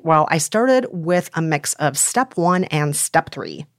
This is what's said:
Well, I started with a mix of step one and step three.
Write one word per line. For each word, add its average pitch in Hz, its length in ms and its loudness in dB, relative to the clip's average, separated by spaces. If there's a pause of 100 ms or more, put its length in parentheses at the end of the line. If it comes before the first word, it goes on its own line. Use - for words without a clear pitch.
Well, 160 260 4
I 165 100 2
started 254 520 2
with 175 440 -2
a 160 60 0
mix 156 340 -2
of 143 220 -2
step - 380 -2
one 180 300 2
and 147 320 -2
step - 340 0
three. 113 340 -12 (140)